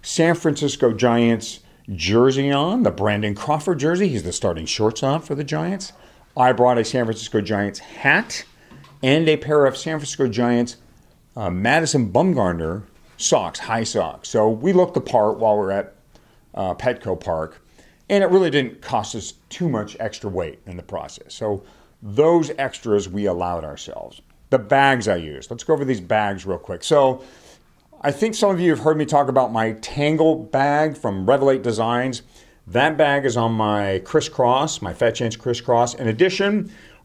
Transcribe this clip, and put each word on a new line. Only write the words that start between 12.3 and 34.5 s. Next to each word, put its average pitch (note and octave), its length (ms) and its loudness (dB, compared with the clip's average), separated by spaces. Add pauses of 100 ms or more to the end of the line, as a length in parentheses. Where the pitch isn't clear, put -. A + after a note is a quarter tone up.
socks, G#2 400 -2
high A2+ 260 -4
socks. F2+ 460 -6
So A2 180 2
we A#2 240 0
looked F3+ 220 2
the A#2+ 80 -2
part G#2+ 360 2
while G#2+ 200 2
we G2+ 60 0
were F#2+ 80 -2
at, G2 220 -4 (600)
uh, F#2 200 -4
Petco A#2+ 460 -4
Park, D#2+ 400 -6 (480)
and G3 160 2
it E3+ 60 2
really F#3 180 4
didn't C3+ 320 -2
cost - 360 -4
us - 180 -12 (140)
too F3 200 -4
much G#2+ 300 -4
extra G#2+ 320 -8
weight E2+ 360 -6
in F2+ 100 -14
the F2 80 -12
process. - 500 -12
So G#2+ 300 -4 (360)
those D3+ 580 2
extras G#2 500 -2
we G2+ 180 -4
allowed F2 380 -2
ourselves. - 580 -14 (280)
The C3 80 4
bags B2+ 500 2
I F#2+ 80 2
used. D2+ 340 -10
Let's A#2 140 -14
go D#3+ 100 2
over C#3+ 100 0
these B2+ 160 -2
bags G2 460 -2
real F2+ 120 -4
quick. - 260 -12
So C3 400 4 (760)
I C#3+ 120 0
think A3 240 -2
some G3+ 140 2
of E3+ 100 0
you F3 100 4
have C3 100 2
heard D#3 160 2
me D3+ 80 0
talk C#3+ 240 2
about B2 240 2
my A2+ 200 0
Tangle D#3 640 0
bag C#3+ 600 0
from G2 300 -4
Revelate C3+ 360 4
Designs. A#2+ 600 -2 (440)
That C#3 300 2
bag C#3+ 280 2
is B2 120 0
on A#2 160 2
my G#2 520 0
crisscross, C3+ 800 0